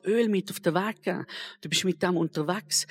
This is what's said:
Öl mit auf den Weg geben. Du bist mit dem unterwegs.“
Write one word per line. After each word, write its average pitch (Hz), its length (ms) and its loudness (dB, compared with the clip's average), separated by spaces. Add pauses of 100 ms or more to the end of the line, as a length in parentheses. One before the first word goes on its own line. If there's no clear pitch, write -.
Öl 220 240 4
mit 196 220 0
auf - 100 -8
den 165 140 2
Weg 202 280 -2
geben. - 220 -4 (380)
Du 156 80 -10
bist - 160 0
mit 175 160 0
dem 180 160 2
unterwegs.“ 160 720 -2